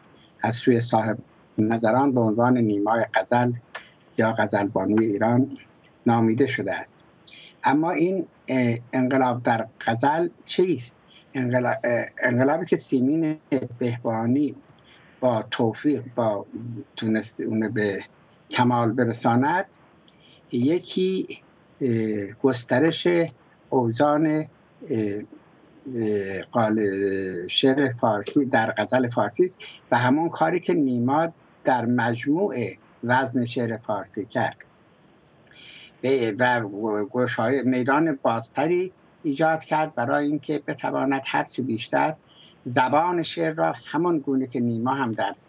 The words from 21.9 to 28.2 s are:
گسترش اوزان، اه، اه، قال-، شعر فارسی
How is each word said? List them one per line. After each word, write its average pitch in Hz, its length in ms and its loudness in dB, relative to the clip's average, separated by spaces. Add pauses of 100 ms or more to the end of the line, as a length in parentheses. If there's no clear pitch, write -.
گسترش 135 680 2 (600)
اوزان، 147 560 2
اه، 156 180 0 (460)
اه، 107 1500 -4 (120)
قال-، 98 960 0
شعر 135 400 2
فارسی 120 560 0